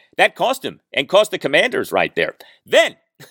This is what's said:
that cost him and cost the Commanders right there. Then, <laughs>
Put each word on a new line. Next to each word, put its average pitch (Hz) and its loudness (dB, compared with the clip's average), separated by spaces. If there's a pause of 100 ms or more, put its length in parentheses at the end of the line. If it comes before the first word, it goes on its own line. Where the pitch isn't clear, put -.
(180)
that 202 0
cost 233 -4
him 110 -12 (140)
and 135 -4
cost 208 2
the 180 -6
Commanders 151 0
right 87 0
there. - -2 (280)
Then, 294 2 (240)
<laughs> - -20